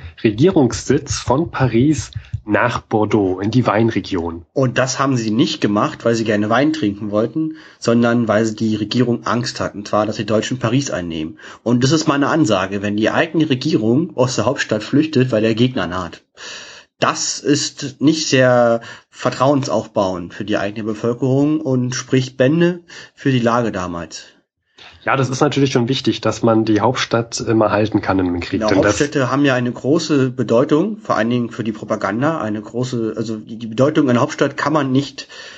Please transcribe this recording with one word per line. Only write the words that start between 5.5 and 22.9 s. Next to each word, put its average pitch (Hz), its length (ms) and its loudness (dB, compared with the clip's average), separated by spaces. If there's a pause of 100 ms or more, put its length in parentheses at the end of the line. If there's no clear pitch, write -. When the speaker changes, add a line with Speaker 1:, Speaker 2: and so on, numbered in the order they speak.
Speaker 2:
gemacht, 117 440 0
weil 117 80 4
sie 113 120 -2
gerne 107 260 0
Wein 143 220 2
trinken 104 360 -4
wollten, 120 460 -2 (240)
sondern 117 480 2
weil 107 180 4
sie 110 100 -4
die 110 200 -2
Regierung 117 500 -2
Angst 123 340 -4
hatten, 95 200 -6
und 104 80 -14
zwar, 107 180 0
dass 107 120 -6
die 104 100 -6
Deutschen 110 320 -2
Paris 127 320 0
einnehmen. 82 480 -6 (240)
Und 120 200 2
das 135 80 2
ist 160 160 2
meine 139 200 2
Ansage, 104 560 2
wenn 104 140 -2
die 110 120 2
eigene 151 400 0
Regierung 131 640 0
aus 123 200 0
der 107 100 0
Hauptstadt 117 380 -2
flüchtet, 127 480 2
weil 110 100 2
der 113 140 2
Gegner 120 320 0
naht. 87 360 -8 (760)
Das - 400 -2
ist 139 600 -4
nicht 156 300 2
sehr 123 500 4 (300)
vertrauensaufbauend 110 1200 -2
für 104 120 -10
die 104 120 -2
eigene 104 280 -4
Bevölkerung 131 720 0
und 127 360 -2
spricht - 420 -2
Bände 170 440 2 (320)